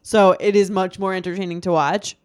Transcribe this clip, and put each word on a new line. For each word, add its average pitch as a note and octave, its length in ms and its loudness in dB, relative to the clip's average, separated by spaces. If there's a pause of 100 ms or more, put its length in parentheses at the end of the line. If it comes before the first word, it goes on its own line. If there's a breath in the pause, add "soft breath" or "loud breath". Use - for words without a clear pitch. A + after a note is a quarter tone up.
So G3 360 4
it G3+ 160 0
is G3+ 160 4
much F#3 300 -4
more F#3+ 140 -4
entertaining F3 480 -8
to F3+ 100 -2
watch. C#3 520 -2